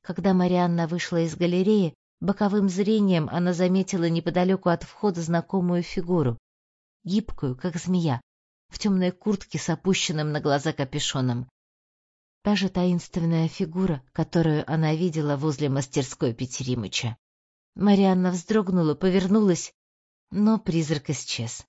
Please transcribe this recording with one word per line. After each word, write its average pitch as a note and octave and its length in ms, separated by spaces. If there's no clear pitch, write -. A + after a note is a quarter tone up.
Когда F#3 320
Марианна F3+ 540
вышла E3+ 340
из E3 140
галереи, F3+ 600
боковым G3 500
зрением F#3+ 640
она F3 220
заметила F3+ 560
неподалеку F3+ 600
от E3+ 140
входа F3+ 380
знакомую F3 640
фигуру, E3+ 540
гибкую, F3+ 520
как E3+ 200
змея, E3+ 460
в - 100
темной F#3 320
куртке - 480
с - 100
опущенным D#3 640
на D3+ 80
глаза D3 340
капюшоном. C3 760
Та G#3 120
же F#3 140
таинственная E3+ 800
фигура, E3+ 560
которую D#3+ 580
она D#3 240
видела D#3 400
возле C#3+ 340
мастерской C3+ 640
Петеримыча. A#2+ 840
Марианна F#3+ 560
вздрогнула, F3+ 640
повернулась, F#3+ 800
но G#3+ 260
призрак D#3+ 520
исчез. - 600